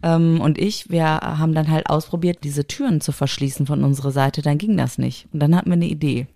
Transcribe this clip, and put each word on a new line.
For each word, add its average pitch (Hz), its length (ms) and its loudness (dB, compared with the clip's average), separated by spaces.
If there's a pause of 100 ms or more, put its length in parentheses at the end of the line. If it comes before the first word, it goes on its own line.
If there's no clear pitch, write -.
ähm, 165 380 4
und 156 160 2
ich, - 320 -4
wir 165 160 0
haben 156 480 0
dann 156 160 0
halt 156 200 0
ausprobiert, 170 540 -2
diese 143 220 -4
Türen 220 360 -2
zu - 100 -4
verschließen 139 540 -2
von 139 180 0
unserer 139 280 0
Seite. 139 300 0
Dann 147 160 2
ging 208 200 0
das 127 200 -2
nicht. 127 360 -4
Und 156 60 -4
dann 147 160 4
hatten 180 140 0
wir 180 40 2
eine 170 140 2
Idee 143 480 -2